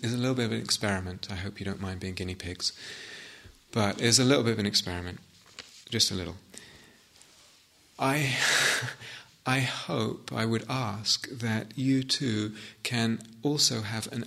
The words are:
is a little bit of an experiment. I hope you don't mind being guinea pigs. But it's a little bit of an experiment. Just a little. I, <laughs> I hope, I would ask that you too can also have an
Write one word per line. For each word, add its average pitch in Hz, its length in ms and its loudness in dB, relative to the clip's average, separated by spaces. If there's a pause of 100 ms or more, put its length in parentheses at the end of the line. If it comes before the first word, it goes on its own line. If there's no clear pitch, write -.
is 117 100 0
a 123 60 -2
little 127 160 2
bit 123 100 2
of 110 80 0
an 113 80 -2
experiment. 95 680 -2
I 98 60 -6
hope 95 220 -6
you 101 60 -6
don't 98 160 -4
mind 95 200 -4
being 95 120 -4
guinea 92 220 -4
pigs. - 400 -6 (1000)
But 101 260 2
it's 117 200 6
a 127 60 6
little 131 200 6
bit 117 80 2
of 104 60 -2
an 101 80 2
experiment. 90 540 -2 (680)
Just 113 220 2
a 107 40 -6
little. 87 220 -6 (1600)
I, 135 380 2 (540)
<laughs> - 560 -12
I 131 140 4
hope, 131 680 -2
I 113 140 0
would 113 240 2
ask 110 640 0
that 110 440 -2
you 131 280 2
too 107 500 0 (300)
can 113 380 0 (220)
also 143 380 4
have 110 320 -4
an 120 140 -6